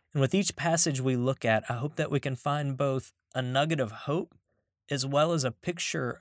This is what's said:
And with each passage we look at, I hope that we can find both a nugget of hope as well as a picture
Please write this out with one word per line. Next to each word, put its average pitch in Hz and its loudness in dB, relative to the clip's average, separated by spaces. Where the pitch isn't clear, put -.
And 139 2
with 131 2
each 196 2
passage 160 2
we 127 2
look 123 0
at, 110 2
I 123 0
hope 131 -4
that 156 -2
we 143 2
can 131 -2
find 143 -2
both 135 -2
a 127 -2
nugget 143 0
of 110 -2
hope 143 -4
as 135 -2
well 147 2
as 143 2
a 123 2
picture 156 -4